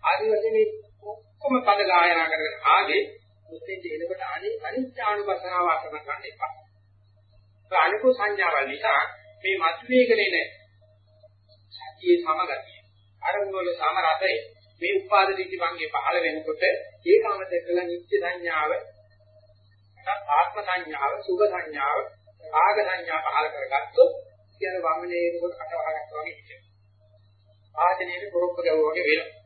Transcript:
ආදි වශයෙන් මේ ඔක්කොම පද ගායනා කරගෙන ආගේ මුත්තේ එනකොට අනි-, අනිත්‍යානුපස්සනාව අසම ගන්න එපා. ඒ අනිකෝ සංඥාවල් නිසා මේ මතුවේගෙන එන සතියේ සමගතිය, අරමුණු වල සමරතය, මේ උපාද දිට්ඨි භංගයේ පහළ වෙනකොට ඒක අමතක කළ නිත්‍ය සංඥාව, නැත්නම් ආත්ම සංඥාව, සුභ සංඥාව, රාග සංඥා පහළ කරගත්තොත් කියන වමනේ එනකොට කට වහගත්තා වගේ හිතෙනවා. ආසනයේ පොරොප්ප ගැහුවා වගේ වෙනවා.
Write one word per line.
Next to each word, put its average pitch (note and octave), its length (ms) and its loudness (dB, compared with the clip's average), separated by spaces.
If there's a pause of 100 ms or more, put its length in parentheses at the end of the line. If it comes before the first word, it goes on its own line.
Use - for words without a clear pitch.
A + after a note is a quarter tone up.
ආදි G4+ 220 2
වශයෙන් A4 280 2
මේ A4 140 6 (360)
ඔක්කොම F4 540 -4
පද G#3 260 4
ගායනා E3+ 440 4
කරගෙන D#3 360 -2
ආගේ G4 400 4 (440)
මුත්තේ F4 440 -10
එනකොට F#3 320 -6
අනි-, G#4 360 -6
අනිත්‍යානුපස්සනාව G3+ 1080 -2
අසම D3+ 280 -2
ගන්න D3+ 300 -10
එපා. - 280 -10 (1160)
ඒ F#3 80 2
අනිකෝ E4+ 340 4
සංඥාවල් E3 540 0
නිසා C#3 340 0 (360)
මේ F#3+ 200 -2
මතුවේගෙන A3+ 680 4
එන F3+ 240 0 (1300)
සතියේ F3 440 0
සමගතිය, D#3+ 600 -4 (420)
අරමුණු G3 360 -2
වල F3 160 -2
සමරතය, D#3 580 0 (500)
මේ E4+ 140 -2
උපාද G3 340 2
දිට්ඨි F#3 280 -6
භංගයේ E3+ 340 -4
පහළ D3+ 280 0
වෙනකොට D#3 440 -4 (380)
ඒක F#3 220 6
අමතක F#3+ 340 -4
කළ F3 240 -2
නිත්‍ය F3 360 -6
සංඥාව, F3 540 -2 (1300)
නැත්නම් - 340 -6
ආත්ම E3+ 280 2
සංඥාව, D#3 580 -4
සුභ F#3 280 0
සංඥාව, D#3 540 -2 (440)
රාග E3 360 4
සංඥා F3+ 420 -2
පහළ D3+ 280 0
කරගත්තොත් C#3+ 600 2 (400)
කියන F#3 260 -6
වමනේ F3 460 -2
එනකොට F3 320 -2
කට E3 180 -12
වහගත්තා D#3 420 -6
වගේ D3+ 200 -10
හිතෙනවා. - 380 -20 (1000)
ආසනයේ F3+ 520 0
පොරොප්ප F3 300 0
ගැහුවා D#3 360 2
වගේ D3 140 -2
වෙනවා. D#3 380 0